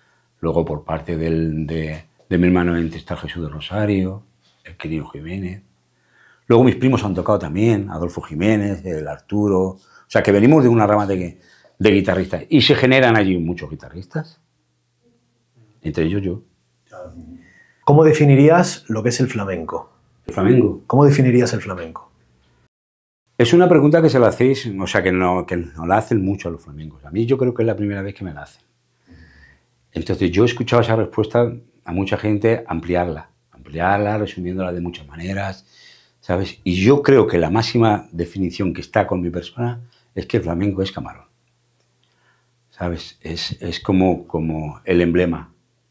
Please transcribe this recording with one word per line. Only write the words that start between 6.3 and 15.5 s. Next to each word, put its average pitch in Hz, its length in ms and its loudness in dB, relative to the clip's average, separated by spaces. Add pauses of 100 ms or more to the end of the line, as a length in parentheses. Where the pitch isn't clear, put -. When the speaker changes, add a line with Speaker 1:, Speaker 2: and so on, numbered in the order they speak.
Speaker 1:
Luego 117 180 6
mis 123 120 4
primos 123 280 0
han 98 80 -4
tocado 92 260 0
también, 101 520 -2
Adolfo 85 320 -6
Jiménez, 101 640 -2
el 78 200 -6
Arturo. 98 600 -2
O 95 140 -10 (260)
sea, 107 160 0
que 101 100 4
venimos 127 300 6
de 123 80 6
una 113 160 4
rama 104 200 2
de, 92 320 -6 (400)
de 104 120 4
guitarristas. 92 580 0
Y 147 140 4
se 147 120 4
generan 127 440 4
allí 95 180 2
muchos 82 320 -6
guitarristas, 87 720 -14 (1400)